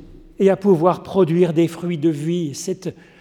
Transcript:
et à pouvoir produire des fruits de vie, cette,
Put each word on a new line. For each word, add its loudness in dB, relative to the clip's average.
et 4
à 2
pouvoir 2
produire 2
des 2
fruits -6
de 0
vie, -4
cette, -10